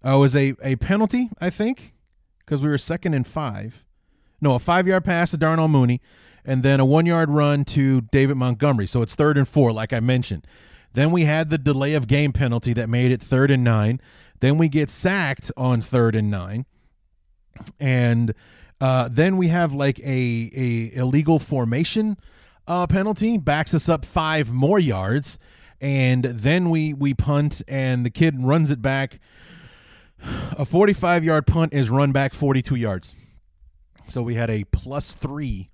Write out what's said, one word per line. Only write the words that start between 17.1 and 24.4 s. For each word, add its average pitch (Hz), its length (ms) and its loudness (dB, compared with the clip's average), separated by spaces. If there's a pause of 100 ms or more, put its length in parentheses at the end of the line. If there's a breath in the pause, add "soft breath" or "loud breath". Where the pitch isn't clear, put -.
And, 120 540 0 (460 soft breath)
uh, 131 300 0
then 175 280 2
we 180 100 2
have, 165 240 0
like, 139 280 -2
a, 120 540 -4
a 117 400 -4
illegal 143 440 2
formation, 156 760 -2 (520 soft breath)
uh, 175 180 -2
penalty, 214 520 0
backs 151 360 -2
us 156 140 0
up 160 160 0
five 156 480 -2